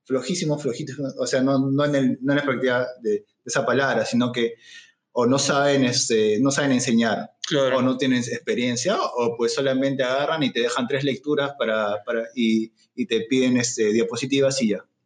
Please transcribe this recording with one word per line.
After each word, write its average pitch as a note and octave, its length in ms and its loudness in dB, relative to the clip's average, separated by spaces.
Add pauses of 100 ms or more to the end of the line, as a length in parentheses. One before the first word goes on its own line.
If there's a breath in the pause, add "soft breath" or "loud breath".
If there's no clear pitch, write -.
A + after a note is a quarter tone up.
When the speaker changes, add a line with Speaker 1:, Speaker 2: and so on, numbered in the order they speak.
Speaker 1:
Flojísimos, D3 580 -2
flojitos, C3+ 340 -6 (220)
o C3 80 -2
sea, C3 160 0
no, C3+ 160 2 (120)
no C#3+ 140 2
en D3 100 0
el, C3 280 2
no C#3 100 0
en C#3+ 60 2
la C#3+ 60 0
práctica B2 420 0 (160)
de, G#2+ 80 -2
de G#2 140 -2 (200)
esa C3+ 220 -2
palabra, B2+ 380 0
sino A#2+ 260 0
que A#2 240 -2 (640 loud breath)
o A#2+ 100 2
no C3+ 120 2
saben, C#3+ 460 2
este, A2 560 2
no C3+ 100 2
saben C#3+ 220 0
enseñar, A#2 580 0 (160)
Speaker 2:
Claro. C3 320 2
Speaker 1:
o B2 40 2
no C3 160 2
tienen B2+ 240 2
experiencia, A#2+ 800 -2
o A#2 360 -2
pues A#2 180 0
solamente C3+ 480 0
agarran D3 400 0
y B2+ 100 0
te A#2 80 -2
dejan A#2+ 280 -2
tres C#3 160 -2
lecturas C#3 540 -2
para, A2 460 0
para, A2+ 200 -2 (100)
y, A2 380 0 (220 soft breath)
y A#2+ 120 -4
te A2+ 160 0
piden, B2+ 360 2
este, A2+ 340 0
diapositivas C3 720 0
y G#2+ 80 2
ya. F#2 140 -4 (220)